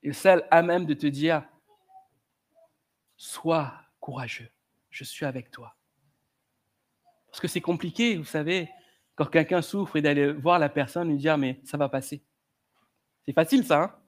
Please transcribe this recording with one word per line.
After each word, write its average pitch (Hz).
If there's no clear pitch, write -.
Il -
est 143
le 131
seul 185
à 165
même 175
de 151
te 147
dire, « 147
Sois 156
courageux, 123
je -
suis -
avec 127
toi. » -
Parce -
que 175
c'est -
compliqué, 180
vous 165
savez, 160
quand 151
quelqu'un 165
souffre -
et 151
d'aller 143
voir 160
la 147
personne, 165
lui 147
dire, « 151
Mais 131
ça -
va 143
passer. » 139
C'est 143
facile, 160
ça, 151
hein ? -